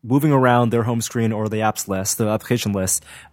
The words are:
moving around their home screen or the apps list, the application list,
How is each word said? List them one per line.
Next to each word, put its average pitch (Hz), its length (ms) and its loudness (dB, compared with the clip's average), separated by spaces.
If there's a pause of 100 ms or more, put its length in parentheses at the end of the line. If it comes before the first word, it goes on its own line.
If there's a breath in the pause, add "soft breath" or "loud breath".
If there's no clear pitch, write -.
moving 143 280 2
around 123 400 4
their 117 120 0
home 117 180 -2
screen 113 300 -2
or 107 180 -4
the 107 80 -4
apps 107 300 -2
list, 95 300 -4
the 110 100 0
application 110 440 -2
list, 95 320 -2 (300 loud breath)